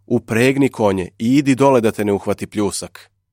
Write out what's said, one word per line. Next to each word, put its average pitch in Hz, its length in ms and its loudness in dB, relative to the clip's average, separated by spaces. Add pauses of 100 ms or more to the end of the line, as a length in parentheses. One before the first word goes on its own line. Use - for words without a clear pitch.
upregni 123 640 0
konje 98 400 -2 (100)
i 123 180 0
idi 139 180 2
dole 135 260 4
da 107 100 2
te 104 140 -4
ne 104 80 2
uhvati 98 340 -4
pljusak.” - 640 -8 (220)